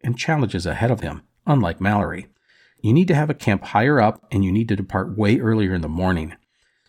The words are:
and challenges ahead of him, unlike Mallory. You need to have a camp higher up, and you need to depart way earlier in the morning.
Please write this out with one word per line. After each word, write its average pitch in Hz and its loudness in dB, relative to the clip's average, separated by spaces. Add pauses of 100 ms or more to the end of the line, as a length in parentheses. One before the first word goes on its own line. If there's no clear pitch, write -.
and 123 -4
challenges 110 -2
ahead 113 -2
of 120 -2
him, 76 -8 (240)
unlike 110 0
Mallory. 95 -2 (540)
You 110 2
need 175 4
to 180 2
have 151 0
a - -2
camp 101 -2
higher 127 2
up, 107 0
and 98 2
you 92 0
need 110 0
to 104 0
depart 95 -6
way 107 2
earlier 110 0
in 85 -2
the 78 -6
morning. 85 -2 (540)